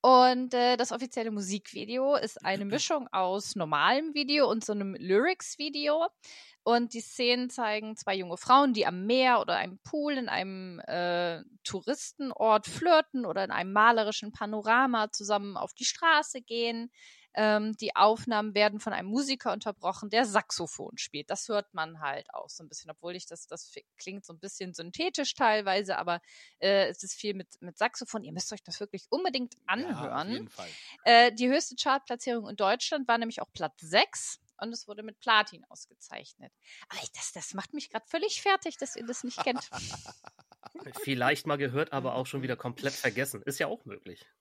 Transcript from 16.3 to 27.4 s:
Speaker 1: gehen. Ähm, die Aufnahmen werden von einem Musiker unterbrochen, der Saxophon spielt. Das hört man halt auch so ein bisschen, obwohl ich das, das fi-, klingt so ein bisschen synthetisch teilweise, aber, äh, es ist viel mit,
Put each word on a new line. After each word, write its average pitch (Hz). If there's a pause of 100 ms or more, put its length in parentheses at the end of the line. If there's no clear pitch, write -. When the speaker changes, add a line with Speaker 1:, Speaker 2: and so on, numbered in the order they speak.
Speaker 1:
gehen. 233 (500)
Ähm, 214
die -
Aufnahmen 214
werden 208
von 208
einem 185
Musiker 262
unterbrochen, 202
der 233
Saxophon -
spielt. -
Das -
hört 208
man 160
halt 143
auch -
so -
ein 147
bisschen, -
obwohl 175
ich 180
das, -
das -
fi-, - (100)
klingt 190
so -
ein 165
bisschen 185
synthetisch 285
teilweise, 202
aber, 175 (380)
äh, 196
es 185
ist 190
viel 208
mit, 190 (160)